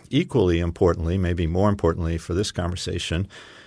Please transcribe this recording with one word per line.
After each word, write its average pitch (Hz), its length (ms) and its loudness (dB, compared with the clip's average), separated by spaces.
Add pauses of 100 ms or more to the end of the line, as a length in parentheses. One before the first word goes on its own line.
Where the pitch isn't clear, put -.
equally 113 500 2
importantly, 85 580 2
maybe 87 300 0
more 92 220 2
importantly 85 500 0
for - 140 -6
this 95 180 -2
conversation, 90 760 -4 (400)